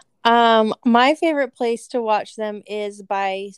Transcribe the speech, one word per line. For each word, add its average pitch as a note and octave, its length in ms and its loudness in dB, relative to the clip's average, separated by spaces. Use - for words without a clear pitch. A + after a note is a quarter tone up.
Um, A3+ 480 4
my B3+ 300 4
favorite D4 400 -2
place A#3 340 -4
to B3 120 -4
watch G#3+ 340 -4
them G#3 300 -8
is G#3 360 -10
by G3 560 -6